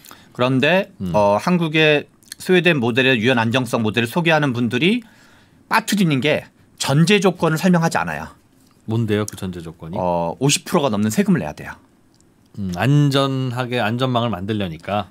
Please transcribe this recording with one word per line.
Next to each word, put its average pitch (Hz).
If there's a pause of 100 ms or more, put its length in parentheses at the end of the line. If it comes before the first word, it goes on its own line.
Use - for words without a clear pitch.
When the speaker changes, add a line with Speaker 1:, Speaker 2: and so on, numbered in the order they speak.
(340)
Speaker 1:
그런데, 135
Speaker 2:
음. 185
Speaker 1:
어, 104
한국의 156 (300)
스웨덴 175
모델의 123
유연 123
안정성 117
모델을 110
소개하는 156
분들이 123 (680)
빠뜨리는 170
게 147 (320)
전제 170
조건을 175
설명하지 170
않아요. 80 (600)
Speaker 2:
뭔데요, 107
그 104
전제 90
조건이? 82
Speaker 1:
어, 87
오십 143
프로가 143
넘는 104
세금을 185
내야 76
돼요. - (880)
Speaker 2:
음, 98
안전하게 131
안전망을 120
만들려니까. 98